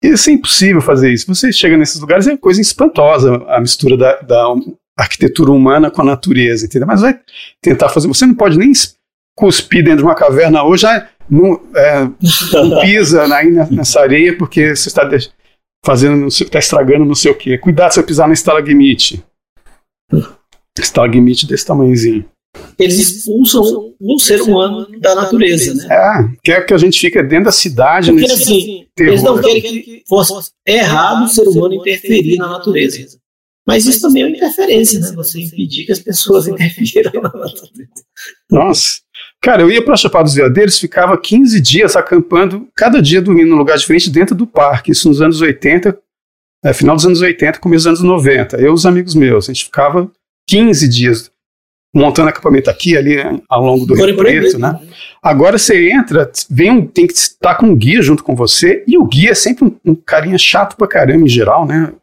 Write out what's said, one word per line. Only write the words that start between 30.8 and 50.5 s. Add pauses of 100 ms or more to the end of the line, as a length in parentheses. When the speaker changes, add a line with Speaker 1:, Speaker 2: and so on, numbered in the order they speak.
Speaker 2:
o
ser
humano
interferir
na
natureza. (480)
Mas
isso
também
é
uma
interferência,
né?
Você
impedir
que
as
pessoas
<laughs>
interfiram
na
natureza. (600)
Speaker 1:
Nossa. (420)
Cara,
eu
ia
pra
Chapada
dos
Veadeiros,
ficava
quinze
dias
acampando,
cada
dia
dormindo
num
lugar
diferente
dentro
do
parque.
Isso
nos
anos
oitenta, (640)
é,
final
dos
anos
oitenta,
começo
dos
anos
noventa.
Eu
e
os
amigos
meus,
a
gente
ficava (380)
quinze